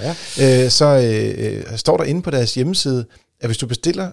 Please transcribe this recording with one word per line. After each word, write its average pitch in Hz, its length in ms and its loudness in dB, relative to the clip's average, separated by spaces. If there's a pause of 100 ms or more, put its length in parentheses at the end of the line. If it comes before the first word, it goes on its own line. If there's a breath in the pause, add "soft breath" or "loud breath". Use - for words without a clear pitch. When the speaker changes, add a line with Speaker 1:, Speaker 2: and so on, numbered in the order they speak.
Speaker 1:
Ja. 131 640 2
Speaker 2:
øh, 123 60 2
så, 151 160 4
øh, 107 680 2 (140)
øh, 110 80 -8
står - 180 2
der 165 80 0
inde 151 180 -2
på 175 80 -6
deres 123 240 0
hjemmeside, 131 500 -2 (360 soft breath)
at 120 80 -4
hvis 113 100 -2
du 131 80 -6
bestiller, 180 460 -4